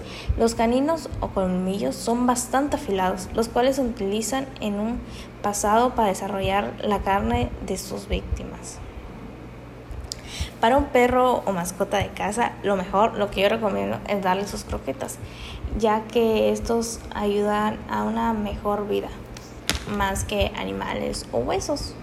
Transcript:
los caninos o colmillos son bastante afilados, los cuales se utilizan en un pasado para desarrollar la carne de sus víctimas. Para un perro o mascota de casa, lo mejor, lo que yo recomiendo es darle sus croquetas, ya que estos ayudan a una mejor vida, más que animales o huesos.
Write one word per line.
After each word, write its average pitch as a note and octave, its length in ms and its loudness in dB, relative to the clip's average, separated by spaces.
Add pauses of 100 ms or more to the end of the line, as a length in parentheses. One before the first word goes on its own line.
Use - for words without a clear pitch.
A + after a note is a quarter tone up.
(400)
los A#3 160 4
caninos C4+ 540 2 (100)
o F#3+ 80 -2
colmillos F#3+ 680 0
son A#3+ 300 2
bastante B3+ 520 2
afilados, F#3+ 580 0
los A3+ 140 2
cuales B3+ 260 4
se C#4 60 0
utilizan A3+ 680 0 (140)
en G3+ 180 -2
un A#3 200 -2 (440)
pasado A3 520 4
para A3+ 120 4
desarrollar G3 720 0
la G3+ 180 2
carne A3+ 520 2 (160)
de - 100 -2
sus - 300 -8
víctimas. - 720 -6 (1800)
Para A#3+ 160 6
un C#4+ 80 4
perro B3+ 600 6
o - 60 0
mascota F#3+ 460 0
de F#3+ 100 2
casa, G#3 460 -2 (100)
lo G3 140 2
mejor, G3 380 2
lo G3+ 140 0
que F#3+ 120 0
yo G3 80 6
recomiendo G#3 580 0
es G3 160 0
darle F#3+ 240 2
sus G#3+ 160 -8
croquetas, - 540 -6 (600)
ya A3 300 4
que A3 440 4
estos A3+ 500 0 (120)
ayudan G#3 640 2 (140)
a G#3+ 120 0
una A3+ 300 0
mejor G#3 540 -2
vida, G3 220 -2 (840)
más G3 280 0
que G3+ 340 0
animales G3 760 -4
o - 60 0
huesos. C#4+ 640 -2